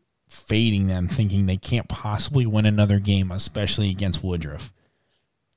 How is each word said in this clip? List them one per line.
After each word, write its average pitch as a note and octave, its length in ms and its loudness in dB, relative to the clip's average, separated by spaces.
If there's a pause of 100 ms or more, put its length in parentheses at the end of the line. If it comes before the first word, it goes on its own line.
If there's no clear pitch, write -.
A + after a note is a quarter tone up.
(280)
fading G#2+ 580 0
them, F#2 220 0
thinking G2 380 0
they F#2 100 2
can't A#2 320 -4
possibly A#2+ 580 -2
win G#2+ 200 2
another G#2 340 4
game, G2 320 0
especially G2+ 580 -2
against F#2+ 320 -4
Woodruff. F2 500 -6 (840)